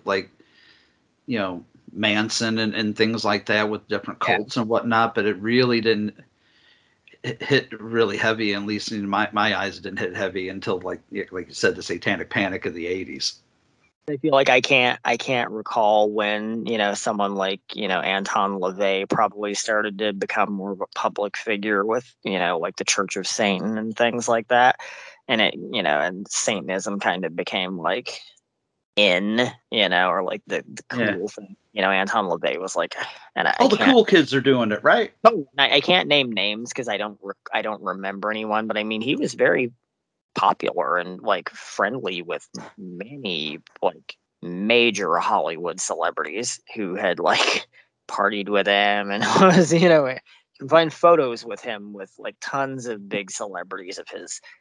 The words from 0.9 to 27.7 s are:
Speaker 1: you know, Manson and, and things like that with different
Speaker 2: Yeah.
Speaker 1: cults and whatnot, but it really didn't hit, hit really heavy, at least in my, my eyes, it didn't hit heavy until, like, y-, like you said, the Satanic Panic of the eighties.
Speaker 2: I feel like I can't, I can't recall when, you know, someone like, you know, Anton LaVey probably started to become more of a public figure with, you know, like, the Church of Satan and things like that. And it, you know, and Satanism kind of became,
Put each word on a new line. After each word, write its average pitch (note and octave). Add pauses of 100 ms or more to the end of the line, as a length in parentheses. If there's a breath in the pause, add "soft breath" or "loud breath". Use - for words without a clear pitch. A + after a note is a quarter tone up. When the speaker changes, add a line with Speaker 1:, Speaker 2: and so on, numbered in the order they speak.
Speaker 1:
you A#2
know, F2+ (260)
Manson A2
and, A2
and G#2+
things A2+
like G2+
that G#2+
with G#2
different G2+
Speaker 2:
Yeah. F2+
Speaker 1:
cults G#2+
and A2+
whatnot, A#2
but G#2
it G2+
really A#2+
didn't G#2+ (1080 soft breath)
hit, B2
hit A2
really A2+
heavy, A2
at G2+
least G#2
in G#2
my, G2+
my G#2
eyes, F#2
it F2+
didn't G2
hit F#2
heavy F#2
until, F#2
like, F2+ (100)
y-, G2+
like F2+
you -
said, F#2
the -
Satanic F2+
Panic F#2+
of F2+
the E2+
eighties. F2+ (720)
Speaker 2:
I D3
feel D3+
like C3+
I B2+
can't, B2
I A#2
can't A#2+
recall G#2+
when, G#2+
you A2+
know, G2+
someone G2+
like, G2 (120)
you G#2
know, F#2
Anton G2
LaVey F#2+
probably G#2
started G#2+
to G#2+
become G2+
more G2
of F#2
a F#2
public G2+
figure G#2
with, A#2 (120)
you F#2+
know, F2
like, F2
the -
Church -
of F#2
Satan G#2
and A2
things A#2+
like A#2
that. B2 (480 loud breath)
And A#2
it, F#2+
you -
know, D2
and F#2
Satanism G2
kind F#2
of E2
became, F#2